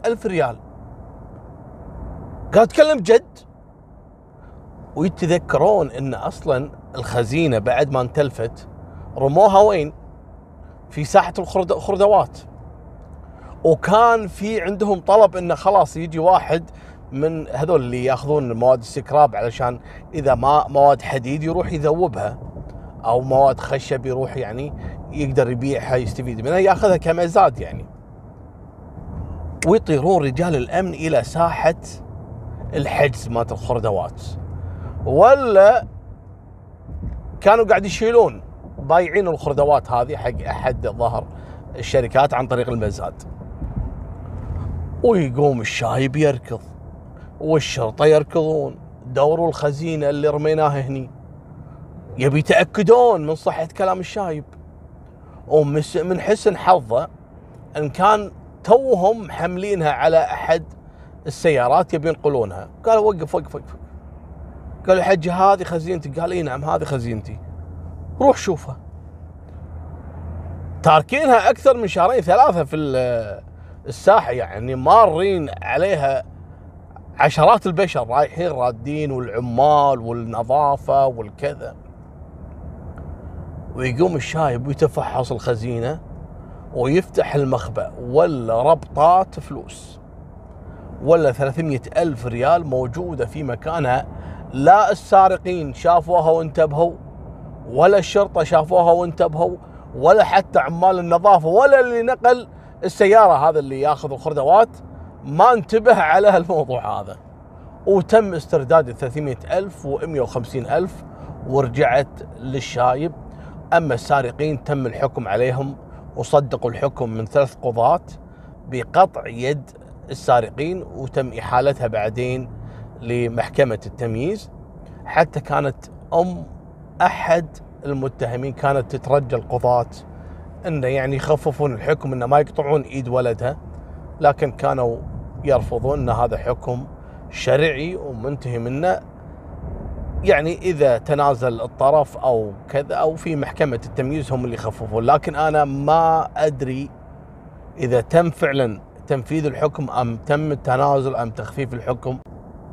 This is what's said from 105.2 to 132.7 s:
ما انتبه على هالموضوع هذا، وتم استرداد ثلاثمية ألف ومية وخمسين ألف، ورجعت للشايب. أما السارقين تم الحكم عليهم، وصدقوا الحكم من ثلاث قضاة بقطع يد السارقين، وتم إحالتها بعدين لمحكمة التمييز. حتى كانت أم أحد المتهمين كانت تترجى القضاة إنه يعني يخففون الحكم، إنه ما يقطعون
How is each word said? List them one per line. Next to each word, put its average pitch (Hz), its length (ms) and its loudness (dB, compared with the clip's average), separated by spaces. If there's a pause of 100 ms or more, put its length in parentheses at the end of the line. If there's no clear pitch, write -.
ما 170 300 6
انتبه 220 480 4
على 175 260 4
هالموضوع 131 760 2
هذا، 101 160 -16 (680)
وتم 196 480 4
استرداد 151 580 2
ثلاثمية 131 460 -6 (140)
ألف 185 340 -4
ومية 143 360 -4
وخمسين 117 440 -6
ألف، 165 380 -4 (440)
ورجعت 135 600 2 (320)
للشايب. 131 720 -2 (640)
أما 160 200 2
السارقين 139 720 -2
تم 139 220 -2
الحكم 120 420 -4
عليهم، 127 480 -2 (400)
وصدقوا 127 560 0
الحكم 123 380 -4
من 110 160 -6
ثلاث 139 300 0
قضاة 123 460 0 (640)
بقطع 127 600 0
يد 123 440 -6 (380)
السارقين، 135 760 0
وتم 131 500 -6
إحالتها 123 540 -2
بعدين 117 640 -4 (520)
لمحكمة 120 840 -2
التمييز. 120 640 -6 (540)
حتى 156 340 0
كانت 143 460 -4 (280)
أم 175 320 0 (560)
أحد 170 560 0 (280)
المتهمين 131 680 -6
كانت 139 420 -2
تترجى 131 400 0
القضاة 123 540 0 (760)
إنه 147 220 -4
يعني 135 280 -2
يخففون 143 580 -2
الحكم، 131 400 -4
إنه 123 120 -2
ما 143 140 4
يقطعون 147 420 0